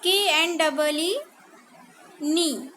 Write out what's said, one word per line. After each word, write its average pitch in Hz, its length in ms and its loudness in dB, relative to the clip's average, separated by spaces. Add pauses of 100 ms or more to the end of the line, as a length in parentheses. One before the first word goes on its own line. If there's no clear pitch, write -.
के 359 140 2 (140)
एन 330 280 2
डबल 302 420 0
ई, 339 140 -2 (1040)
नी 311 300 0 (280)